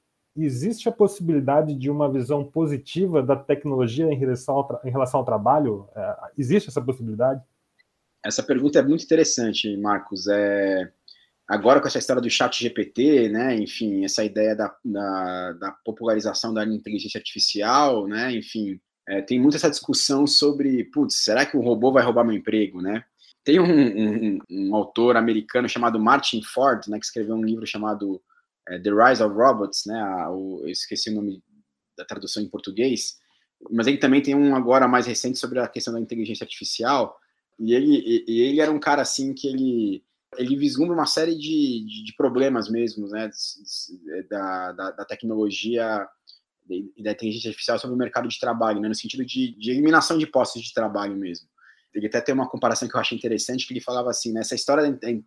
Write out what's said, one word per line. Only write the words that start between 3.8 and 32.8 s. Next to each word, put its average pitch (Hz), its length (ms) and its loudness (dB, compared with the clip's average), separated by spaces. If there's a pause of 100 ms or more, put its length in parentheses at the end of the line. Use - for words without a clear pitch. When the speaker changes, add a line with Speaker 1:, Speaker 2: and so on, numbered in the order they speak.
Speaker 1:
em 156 100 2
relação 131 420 0
ao 139 80 2
tra-, - 200 -8
em 131 60 -6
relação 131 300 0
ao 117 40 -2
trabalho? 113 720 0
É, 104 200 -6 (200)
existe 147 320 0
essa 143 140 -4
possibilidade? 123 580 -2 (800)
Speaker 2:
Essa 110 200 -4
pergunta 143 360 2
é 135 40 8
muito 143 220 0
interessante, 113 720 2
Marcos. 101 500 -4
É, 101 640 0 (560)
agora 113 320 4
com 143 80 0
essa 135 100 -4
história 123 220 0
do 120 80 -2
chat - 340 0
G 120 60 0
P 113 160 -4
T, 131 460 4
né, 120 260 0
enfim, 101 480 -2
essa 98 180 -2
ideia 107 320 0
da, 104 300 -4
da, 95 720 -4
da 95 180 -10 (140)
popularização 110 640 -2
da 107 140 -2
inteligência 107 500 -6
artificial, 110 920 0
né, 110 300 -4
enfim, 104 420 -6 (300)
é, 98 140 -2
tem 123 180 0
muito 147 160 6
essa 156 140 2
discussão 139 560 0
sobre, 139 580 2
"Putz, 143 300 0
será 120 320 2
que 156 100 -2
o 127 60 2
robô 120 280 4
vai 131 140 6
roubar 120 200 4
meu 113 120 2
emprego", 98 460 -2
né? 104 220 -4 (400)
Tem 151 160 6
um, 175 40 6
um, 110 720 2
um, - 20 -4 (120)
um 98 240 -2
autor 113 420 4
americano 113 520 0
chamado 117 300 0
Martin 117 440 2
Ford, 127 460 0
né, 107 100 -4
que 110 80 -10
escreveu 113 280 -6
um 110 100 -2
livro 110 220 -2
chamado, 101 540 -4 (480)
é, 90 100 -8
The 95 120 -2
Rise 113 320 6
of 104 120 2
Robots, 110 520 2
né, 107 140 -6
a, 92 300 -4
o, 95 340 -8
eu 76 40 -6
esqueci 98 420 -6
o 107 40 -4
nome 101 280 -6 (540)
da 90 80 -14
tradução - 380 -8
em 98 60 -6
português, 107 680 -2 (540)